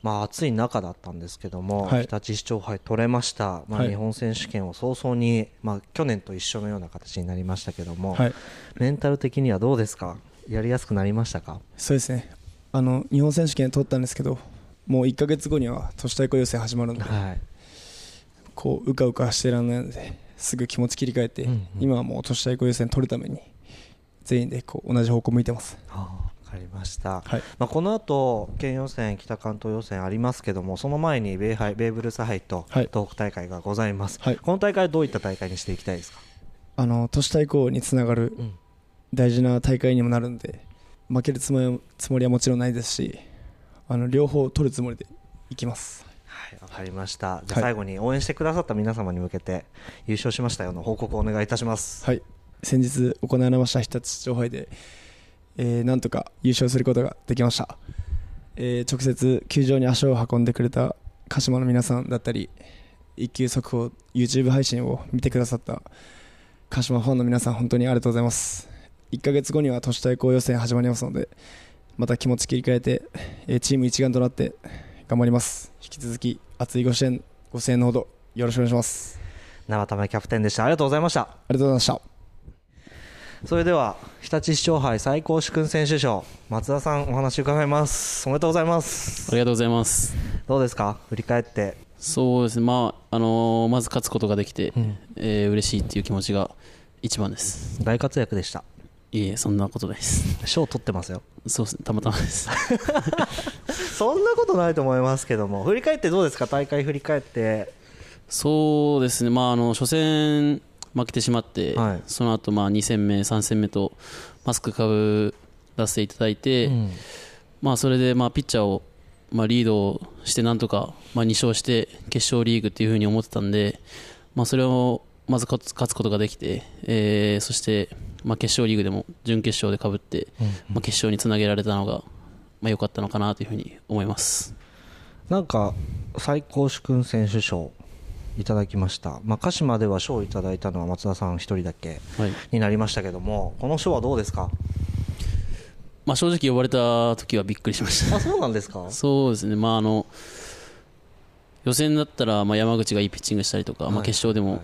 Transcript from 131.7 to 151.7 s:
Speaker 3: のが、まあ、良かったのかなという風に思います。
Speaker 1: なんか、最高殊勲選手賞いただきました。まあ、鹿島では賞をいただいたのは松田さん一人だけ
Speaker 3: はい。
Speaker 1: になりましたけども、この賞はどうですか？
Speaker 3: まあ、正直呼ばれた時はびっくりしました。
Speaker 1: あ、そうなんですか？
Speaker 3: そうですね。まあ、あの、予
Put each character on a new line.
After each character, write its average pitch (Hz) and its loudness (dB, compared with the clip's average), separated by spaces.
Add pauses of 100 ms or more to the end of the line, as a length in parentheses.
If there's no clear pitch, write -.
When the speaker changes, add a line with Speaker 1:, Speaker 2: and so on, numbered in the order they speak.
Speaker 3:
の 98 0
が、 - -4 (560)
ま 113 0
あ、 - 2
良 104 0
か 104 -2
っ - -4
た 104 -4
の 101 -2
か 104 -4
な 104 0
と - -8
い - -4
う - -8
風 107 -6
に - -10 (120)
思 107 -2
い 101 0
ま 101 -2
す。 - -4 (760)
Speaker 1:
な 190 2
ん 160 -4
か、 104 0 (440)
最 147 0
高 139 -2
殊 - -2
勲 123 2
選 110 0
手 107 2
賞 85 -4 (640)
い 98 -6
た 110 0
だ 101 2
き - -6
ま 95 2
し - -6
た。 80 -10
ま 110 0
あ、 - -12
鹿 180 0
島 127 0
で 107 4
は 98 2
賞 123 -2
を 104 -2
い 95 -4
た 95 -4
だ 95 -2
い 92 -4
た 98 -4
の 87 -4
は 85 -2
松 90 -4
田 98 0
さ 92 -2
ん 87 -2
一 101 -4
人 90 0
だ 85 -4
け 80 -10 (180)
Speaker 3:
は 107 0
い。 90 -2 (200)
Speaker 1:
に 113 2
な 104 2
り 107 2
ま 107 0
し - -4
た 101 -2
け 95 -4
ど 90 -8
も、 98 -2
こ 123 -4
の 156 0
賞 175 0
は 123 2
ど 131 0
う - 2
で 104 0
す - -6
か？ 101 -4 (1500)
Speaker 3:
ま 147 0
あ、 127 0
正 170 2
直 160 2
呼 123 2
ば 127 4
れ 127 2
た 117 4
時 - -2
は 98 0
び 101 -2
っ - -6
く - -2
り - -2
し - -4
ま 110 -2
し - 2
た。 208 4
Speaker 1:
あ、 - 2
そ 370 0
う 370 2
な 240 0
ん 226 0
で 107 0
す - -12
か？ 92 -10
Speaker 3:
そ 139 2
う 120 4
で 107 0
す 98 -4
ね。 107 2
ま 110 4
あ、 113 4
あ - 4
の、 107 2 (1600)
予 123 2